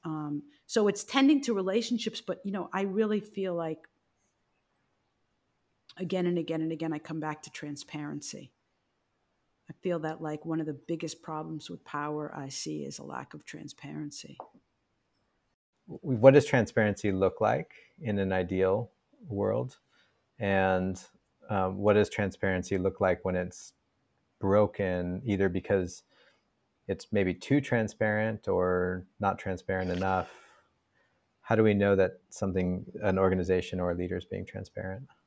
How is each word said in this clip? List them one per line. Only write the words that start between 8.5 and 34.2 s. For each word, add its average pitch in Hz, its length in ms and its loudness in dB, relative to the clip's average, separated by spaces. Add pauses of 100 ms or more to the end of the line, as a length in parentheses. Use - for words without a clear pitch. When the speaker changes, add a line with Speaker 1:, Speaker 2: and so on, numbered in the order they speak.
Speaker 1:
I 156 140 -18
feel 175 180 -2
that, 156 220 -6
like, 151 240 -6
one 165 140 -2
of 156 80 -4
the 156 60 -6
biggest 160 500 -8
problems 160 480 -8
with - 120 -14
power 147 520 -6
I 143 140 -10
see 151 340 -8
is 135 160 -12
a 135 40 -16
lack 135 300 -12
of 151 120 -18
transparency. - 920 -14 (1500)
Speaker 2:
W-, 151 320 -4
what 135 160 12
does 151 100 8
transparency 107 680 2
look 95 300 2
like 123 320 0 (260)
in 107 200 -2
an 95 120 0
ideal 92 600 0 (360)
world? 107 520 -2 (580)
And, 95 640 2 (480)
um, 95 280 -2
what 101 160 4
does 104 160 6
transparency 95 680 -2
look 92 240 0
like 92 240 2
when 92 100 0
it's - 380 -8 (680)
broken, 95 840 2
either 98 240 4
because 90 540 -2 (840)
it's - 240 -6
maybe 95 220 2
too 139 260 2
transparent 110 880 -2
or 90 600 0 (120)
not 98 200 0
transparent 92 500 -4
enough? 92 400 0 (1120)
How - 140 0
do 110 80 6
we 107 100 8
know 101 220 6
that 95 340 2
something, 90 560 -2 (160)
an 95 160 2
organization 92 600 2
or 90 100 0
a 87 60 0
leader 90 220 -4
is 90 80 -8